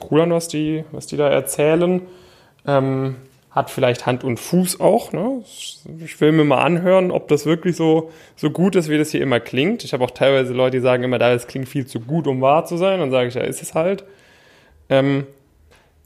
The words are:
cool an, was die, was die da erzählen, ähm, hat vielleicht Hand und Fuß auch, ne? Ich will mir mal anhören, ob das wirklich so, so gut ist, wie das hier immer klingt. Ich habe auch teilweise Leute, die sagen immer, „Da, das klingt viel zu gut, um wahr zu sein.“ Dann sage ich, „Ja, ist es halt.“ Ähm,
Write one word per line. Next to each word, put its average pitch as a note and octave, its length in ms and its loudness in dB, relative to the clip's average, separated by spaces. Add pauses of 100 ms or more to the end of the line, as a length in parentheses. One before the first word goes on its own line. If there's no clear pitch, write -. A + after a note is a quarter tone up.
cool D3 120 4
an, E3+ 100 2
was E3+ 160 -2
die, D#3 440 -4
was C#3 140 -14
die C#3+ 120 -10
da C#3+ 120 2
erzählen, D#3+ 720 2 (640)
ähm, C3+ 520 0 (340)
hat - 180 -2
vielleicht B2 380 0
Hand B2+ 160 -2
und B2+ 160 -4
Fuß F3+ 400 -2
auch, F3+ 320 2
ne? A#3 320 -4 (600)
Ich - 160 -12
will D3 120 4
mir D#3 120 6
mal C3+ 200 2
anhören, F3+ 480 2
ob - 160 -2
das D3 180 0
wirklich E3 300 0
so, D#3+ 340 2 (260)
so D#3 140 0
gut F3+ 260 2
ist, E3 140 0
wie D3+ 80 2
das D3 140 0
hier C#3+ 100 -2
immer B2+ 180 2
klingt. D#3+ 440 -2
Ich - 100 -14
habe B2+ 100 0
auch A#2+ 60 0
teilweise C3 440 2
Leute, B2+ 240 0
die B2 40 -2
sagen B2+ 220 2
immer, B2 160 0
„Da, A#2+ 120 4
das B2 140 0
klingt C3+ 240 -10
viel C3+ 160 -4
zu - 140 -10
gut, C#3 260 -4
um C3 160 -2
wahr D3 240 4
zu F3 120 -6
sein.“ F#3+ 220 0
Dann C#3+ 120 -2
sage B2+ 160 2
ich, A#2+ 80 -6
„Ja, B2 60 -4
ist - 200 -6
es - 140 -8
halt.“ F3+ 280 -2 (840)
Ähm, C3+ 380 2 (800)